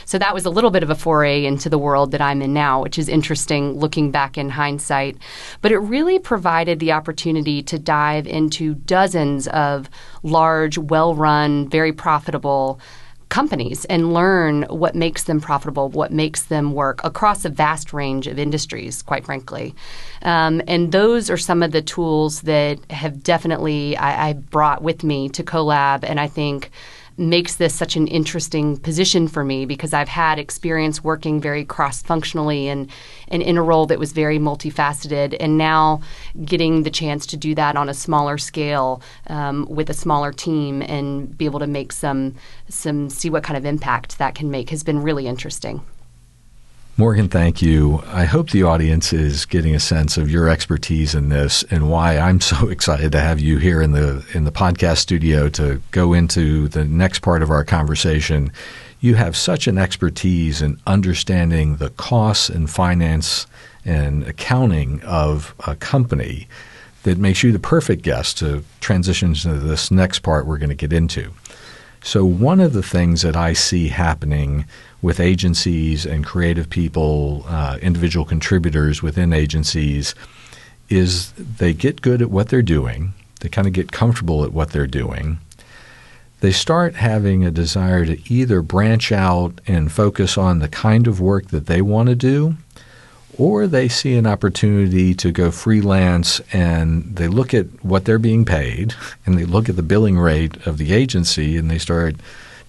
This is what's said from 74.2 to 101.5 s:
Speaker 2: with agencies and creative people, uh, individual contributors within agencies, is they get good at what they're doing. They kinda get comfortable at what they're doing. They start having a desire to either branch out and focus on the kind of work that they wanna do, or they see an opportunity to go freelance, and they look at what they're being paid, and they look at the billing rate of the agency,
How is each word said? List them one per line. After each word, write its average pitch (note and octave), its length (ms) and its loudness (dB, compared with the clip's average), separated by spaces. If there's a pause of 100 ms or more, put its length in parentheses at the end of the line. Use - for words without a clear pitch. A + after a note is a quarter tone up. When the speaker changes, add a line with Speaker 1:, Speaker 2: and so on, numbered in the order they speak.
Speaker 2:
with F2 200 0
agencies E2+ 840 0
and D2+ 200 -2
creative E2+ 440 0
people, D2+ 800 -2
uh, D2 340 -4
individual E2+ 440 0
contributors D#2 760 0
within E2+ 320 0
agencies, D2+ 800 0 (760)
is F2+ 440 2
they A2 400 -2
get C#3+ 280 -2
good B2 200 2
at A#2 80 2
what G2 200 0
they're C3 120 4
doing. D#2 520 0 (260)
They - 100 -6
kinda G2 200 0
get F#2 240 -2
comfortable E2+ 500 0
at - 100 -2
what D#2 180 -2
they're D2 160 0
doing. C2+ 520 -4 (1000)
They G2 100 6
start E3+ 440 2
having G2+ 500 2
a F2 60 2
desire F2+ 540 2
to D#2+ 280 -2
either A#2+ 280 4
branch G#2+ 520 2
out F2+ 520 2
and D#2+ 260 2
focus G2 460 0
on F#2 220 4
the D2+ 100 0
kind A2 380 4
of G2 140 0
work F#2+ 280 2
that - 180 -4
they E2+ 140 2
wanna A2 340 2
do, C#3 400 2 (800)
or G#3 300 2
they C3 220 2
see B2+ 260 0
an A2+ 120 4
opportunity G2 880 4
to F2+ 180 0
go F2 180 2
freelance, F#2+ 880 2 (140)
and E2 600 0
they E2+ 120 -2
look A#2+ 260 0
at G#2 120 2 (180)
what F#2+ 220 0
they're A2 140 4
being A2+ 260 4
paid, D#2 480 -2 (320)
and F#2 120 4
they E2+ 60 2
look F#2+ 240 2
at F#2+ 80 -2
the F2+ 60 0
billing G2+ 360 4
rate D#2+ 380 2 (100)
of D#2 120 -2
the D2+ 160 0
agency, F2 640 2